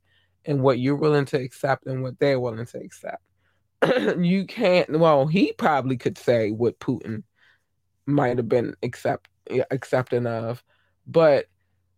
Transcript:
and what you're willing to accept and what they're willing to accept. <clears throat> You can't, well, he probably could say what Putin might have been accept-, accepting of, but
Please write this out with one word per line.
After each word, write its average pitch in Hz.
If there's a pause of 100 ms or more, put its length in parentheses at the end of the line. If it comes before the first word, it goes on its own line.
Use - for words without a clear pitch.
(460)
and 143
what 131
you're 139
willing 147
to 147
accept 131
and 131
what 127
they're 139
willing 117
to -
accept. - (600)
<clears throat> 233
You 180
can't, 180
well, 151
he 233
probably 131
could 117
say 113
what 113
Putin 110 (840)
might 139
have 117
been 117
accept-, - (420)
accepting 123
of, 113 (420)
but 147 (520)